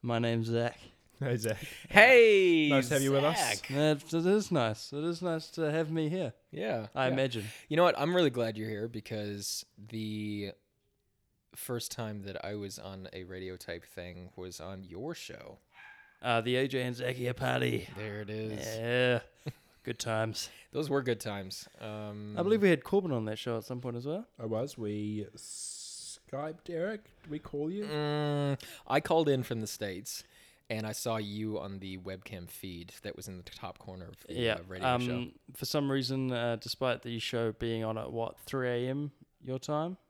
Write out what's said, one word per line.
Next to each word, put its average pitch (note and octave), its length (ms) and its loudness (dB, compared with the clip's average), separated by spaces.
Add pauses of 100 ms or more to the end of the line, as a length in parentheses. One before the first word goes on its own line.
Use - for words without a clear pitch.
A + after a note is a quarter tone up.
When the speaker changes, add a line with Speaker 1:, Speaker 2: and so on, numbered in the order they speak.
Speaker 1:
my A#2+ 180 0
name's A#2 280 2
Zach. A#2 320 0 (400)
Speaker 2:
Hey, B2 180 0
Zach. G#2+ 200 -2 (300)
Speaker 3:
Hey, G3+ 800 10
Speaker 2:
Nice C3+ 180 6
to D3 80 2
have C3+ 80 6
you C#3 80 4
with C#3 120 6
us. D#3+ 140 4
Speaker 3:
Zach. A2+ 320 0
Speaker 1:
Yeah, D3 220 4
it, C#3+ 200 -2
it E3 140 2
is G3+ 260 4
nice. A#2 400 2
It C#3+ 120 -4
is E3+ 180 -2
nice E3 300 -2
to D#3+ 200 0
have D#3 200 0
me D#3+ 180 2
here, E3 240 -2 (160)
Speaker 3:
Yeah, A#2+ 460 -4
Speaker 1:
I C3 120 2
Speaker 3:
yeah. C3 60 2
Speaker 1:
imagine. B2 320 0 (240)
Speaker 3:
You D3+ 80 2
know F3 60 8
what? F3 160 8
I'm E3 160 2
really E3 160 6
glad A2+ 260 -2
you're A2 120 -4
here G#2+ 180 -4
because G#2 760 -6 (140)
the G#2+ 760 -6 (1000)
first - 360 -6
time G#2+ 320 -8
that G2 200 -8
I G2+ 120 -6
was G2+ 240 -6
on F#2+ 340 -10
a F#2 120 -10
radio F#2 300 -8
type F2 300 -10
thing F2+ 500 -12
was F2+ 240 -10
on F#2+ 240 -10
your F#2+ 300 -10
show. - 460 -14 (640)
Speaker 1:
Uh, A#2 180 2
the B2 140 2
A C3 120 4
J C3 140 -2
and B2 140 -2
Zachy B2 380 -2
party. B2+ 640 0
Speaker 3:
There G#2 260 -8
it G#2 100 -8
is. G#2+ 340 -4 (140)
Speaker 1:
Yeah. B2 400 4 (260)
Speaker 3:
<laughs> - 380 -14
Speaker 1:
Good - 160 -6
times. A2 500 -2 (220)
Speaker 3:
Those D3 180 -2
were C#3 140 2
good A#2+ 160 0
times. G2+ 480 -8 (120)
Um, G#2 580 -8
Speaker 1:
I F3 60 2
believe G#3 180 4
we G3+ 80 8
had E3 140 4
Corbin F#3+ 280 0
on A#2 140 0
that G#2+ 140 -4
show A#2 180 -2
at G#2+ 60 -6
some B2 180 -8
point B2 140 -6
as A#2+ 120 -8
well. F#3 180 -6 (140)
Speaker 2:
I A#2 60 -8
was. A2+ 320 -2
We G#2 480 -4 (100)
Skyped - 1300 -12
Eric. F#3+ 340 -4 (200)
Did D#3+ 80 -12
we D3+ 80 -4
call D3 320 -4
you? G#3 140 -4
Speaker 3:
Mm, D3 720 0 (280)
I C#3 120 4
called D#3+ 280 4
in C3+ 140 4
from A#2 180 -2
the A2 80 -4
States, - 560 -8 (460)
and A2 160 -4
I G#2+ 60 -4
saw A2+ 260 -2
you G#2+ 420 -4
on G2 200 -8
the F#2+ 180 -8
webcam F#2+ 500 -10
feed F2 540 -12
that - 140 -10
was - 120 -12
in F#2+ 100 -10
the F2 60 -14
top - 360 -14
corner F#2 260 -14
of G2+ 100 -18 (120)
the, - 80 -10
Speaker 1:
Yeah. A#2 180 2
Speaker 3:
uh, F#2+ 140 -4
radio F#2 200 -4
Speaker 1:
Um, B2 140 2
Speaker 3:
show. B2 240 -2 (300)
Speaker 1:
for - 100 -8
some C#3+ 260 0
reason, C3 400 0
uh, A#2 300 0
despite B2+ 400 -2
the A#2 160 -6
show A2+ 360 -2
being A2+ 300 -2
on A2 140 -2
at, - 140 -8
what, A2+ 280 -4
three B2+ 300 -4
A B2 200 0
M C#3+ 220 -4 (320)
your C3 140 -6
time? D#3 400 -4 (120)